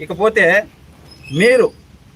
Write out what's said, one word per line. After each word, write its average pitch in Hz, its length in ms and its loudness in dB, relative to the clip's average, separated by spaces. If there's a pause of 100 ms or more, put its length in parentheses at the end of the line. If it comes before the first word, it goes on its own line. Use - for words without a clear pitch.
ఇకపోతే 190 640 0 (680)
మీరు, 220 380 2 (460)